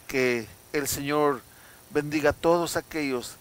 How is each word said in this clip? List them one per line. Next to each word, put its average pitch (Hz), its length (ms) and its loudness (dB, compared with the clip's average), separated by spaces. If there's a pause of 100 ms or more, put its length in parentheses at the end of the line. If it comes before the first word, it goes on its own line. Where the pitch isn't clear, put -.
que 123 380 0 (260)
el 143 160 -2
Señor 143 520 0 (500)
bendiga 147 400 2
a - 40 -2
todos 170 420 2
aquellos 139 640 -4